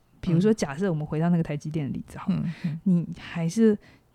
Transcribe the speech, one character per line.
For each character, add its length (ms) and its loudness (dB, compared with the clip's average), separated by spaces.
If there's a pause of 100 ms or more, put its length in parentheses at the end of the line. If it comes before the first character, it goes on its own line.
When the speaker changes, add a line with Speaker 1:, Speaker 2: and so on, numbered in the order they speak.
(220)
Speaker 1:
比 100 -2
如 80 4
说 120 4
Speaker 2:
嗯。 40 4
Speaker 1:
假 200 -4
设 140 -2
我 60 0
们 100 -4
回 140 -4
到 100 2
那 80 4
个 60 2
台 140 -4
积 120 -8
电 180 -4
的 60 -6
例 140 -8
子 100 -18
好 140 -4
了， 60 0
Speaker 2:
嗯， 160 -4 (100)
嗯。 200 -4
Speaker 1:
你 240 2 (100)
还 300 -6
是 300 4 (380)